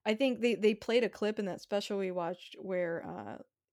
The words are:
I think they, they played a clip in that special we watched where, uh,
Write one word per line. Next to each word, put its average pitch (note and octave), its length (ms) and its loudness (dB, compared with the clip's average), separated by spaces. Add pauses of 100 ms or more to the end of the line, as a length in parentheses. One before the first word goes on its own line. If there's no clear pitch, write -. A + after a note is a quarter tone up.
I G#3+ 80 4
think B3 280 2
they, A#3 140 4
they G#3 200 4
played A#3 280 2
a G3+ 60 2
clip G#3+ 300 -2
in G#3 60 -2
that F3 160 -6
special G#3 360 -2
we F#3+ 140 -2
watched F3 480 -4
where, F3 460 -2
uh, E3 320 -10 (360)